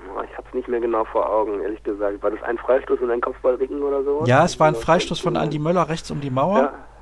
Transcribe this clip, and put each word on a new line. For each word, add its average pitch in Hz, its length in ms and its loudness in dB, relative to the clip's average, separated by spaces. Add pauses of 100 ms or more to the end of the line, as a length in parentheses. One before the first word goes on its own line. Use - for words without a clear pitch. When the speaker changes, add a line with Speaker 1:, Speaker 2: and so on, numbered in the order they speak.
(140)
Speaker 1:
Boah, 107 100 -6
ich - 140 -12
hab's - 160 -16
nicht 127 160 -4
mehr 120 100 0
genau 113 240 2
vor - 260 0
Augen, 104 320 0
ehrlich 110 220 -6
gesagt. 101 400 -4
War 104 80 2
das 107 120 -8
ein 120 140 -4
Freistoß 131 440 2
und 123 100 0
ein 120 80 0
Kopfballricken 131 640 -2
oder 139 200 0
so? 143 220 0
Speaker 2:
Ja, 131 200 6
es - 120 -4
war 160 100 6
ein 156 80 4
Speaker 1:
Oder 151 80 -6
Speaker 2:
Freistoß 165 360 2
von - 160 -2
Andi 156 240 -2
Möller 160 300 0
rechts 165 220 -6
um 151 100 -6
die 139 80 -6
Mauer, 151 300 2
Speaker 1:
Ja. 277 140 2 (280)